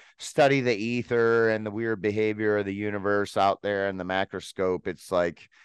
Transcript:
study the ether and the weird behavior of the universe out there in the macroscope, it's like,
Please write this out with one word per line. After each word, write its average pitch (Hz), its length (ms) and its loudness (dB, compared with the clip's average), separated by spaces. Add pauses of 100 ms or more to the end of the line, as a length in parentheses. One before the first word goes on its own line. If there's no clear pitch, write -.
(180)
study 139 440 2
the 120 140 2
ether 117 760 2
and 110 160 0
the 104 60 -6
weird 113 300 -4
behavior 107 560 0
of 101 80 -2
the 98 80 -4
universe 101 640 -2
out 98 240 2
there 98 280 -2
in 95 80 -6
the 92 80 -6
macroscope, 92 840 -4
it's - 240 -10
like, 87 360 0 (180)